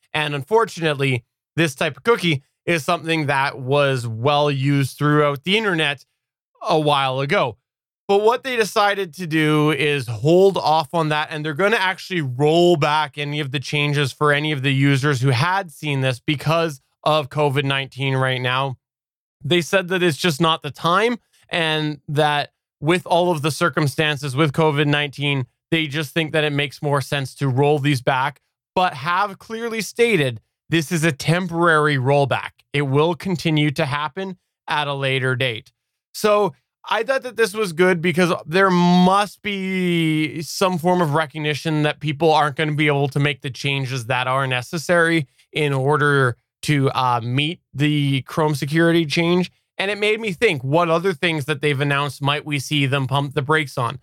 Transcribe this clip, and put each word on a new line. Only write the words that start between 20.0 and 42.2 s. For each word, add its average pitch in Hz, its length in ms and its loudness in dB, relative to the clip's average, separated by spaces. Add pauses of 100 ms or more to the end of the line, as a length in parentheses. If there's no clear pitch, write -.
it's 165 140 2
just 170 240 0
not 160 220 2
the 143 80 -8
time, 208 460 0 (320)
and 156 580 -2
that 147 440 0 (280)
with 175 260 0
all 180 260 2
of 151 100 -2
the 151 100 -2
circumstances 147 840 -2
with 147 180 2
covid 156 340 2
nineteen, 143 600 -2 (240)
they 160 160 0
just 143 260 -6
think 160 200 -2
that 156 100 0
it 147 100 -2
makes 143 300 -4
more 143 180 0
sense 135 340 -6
to 143 120 -2
roll 143 320 2
these 135 220 0
back, 139 380 -2 (360)
but 180 180 0
have 180 460 -2
clearly 226 420 -6
stated 175 600 0 (280)
this 160 220 0
is 160 120 0
a 165 80 2
temporary 165 840 2
rollback. 127 540 0 (200)
It 147 120 -2
will 147 320 2
continue 151 560 -2
to 156 140 -2
happen 151 520 -6 (300)
at 151 200 -2
a 143 60 -4
later 131 420 -2
date. 120 360 -4 (420)
So 208 400 0 (340)
I 220 160 -2
thought 269 200 -2
that 240 120 -12
this 214 180 0
was 214 200 -4
good 180 280 2
because 175 300 0 (140)
there 190 240 2
must 180 720 4
be 175 1000 -2
some 185 340 -2
form 180 240 2
of 147 120 0
recognition 151 680 -2
that 151 160 -2
people 151 320 0